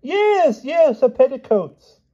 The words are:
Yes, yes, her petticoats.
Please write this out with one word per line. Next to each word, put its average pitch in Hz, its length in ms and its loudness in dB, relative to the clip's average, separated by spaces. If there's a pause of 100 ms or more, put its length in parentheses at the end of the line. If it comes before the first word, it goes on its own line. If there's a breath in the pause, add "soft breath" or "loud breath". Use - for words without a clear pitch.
Yes, 370 640 -2
yes, 294 360 0
her 262 80 2
petticoats. 226 920 -2 (140)